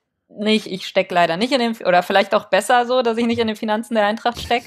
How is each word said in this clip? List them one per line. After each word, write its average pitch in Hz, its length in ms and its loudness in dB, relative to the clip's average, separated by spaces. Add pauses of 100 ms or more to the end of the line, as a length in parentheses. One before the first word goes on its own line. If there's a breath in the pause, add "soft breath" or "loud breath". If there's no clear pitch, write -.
(280)
nicht. 214 400 -2
Ich 190 180 -10
steck 190 260 -2
leider 170 260 2
nicht 254 160 -2
in 262 60 2
den, 233 280 -4
oder 180 160 4
vielleicht 202 320 0
auch 202 100 0
besser 240 400 2
so, 254 180 0
dass 233 140 0
ich 233 100 0
nicht 233 120 -2
in 226 80 0
den 214 80 -4
Finanzen 220 400 -4
der 208 100 4
Eintracht 226 360 -2
steck, 240 260 -2